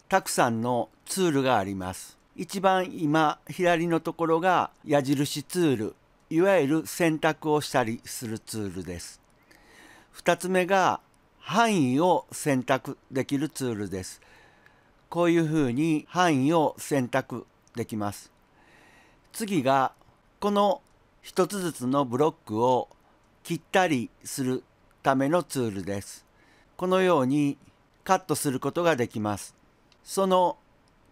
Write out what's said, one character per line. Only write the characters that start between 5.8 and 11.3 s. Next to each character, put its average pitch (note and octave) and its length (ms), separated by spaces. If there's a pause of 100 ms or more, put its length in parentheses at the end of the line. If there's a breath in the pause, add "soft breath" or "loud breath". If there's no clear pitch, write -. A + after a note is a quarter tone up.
い D#3+ 100
わ F#3+ 180
ゆ C#3+ 100
る D#3 200
選 D#3+ 320
択 D#3 320
を D3+ 80
し - 100
た C3 140
り A2+ 220
す - 220
る A2 120
ツ - 200
ー G2 180
ル F#2 80
で F2 140
す。 - 220 (880 loud breath)
二 - 260
つ F3+ 100
目 F#3 180
が F3 360 (380)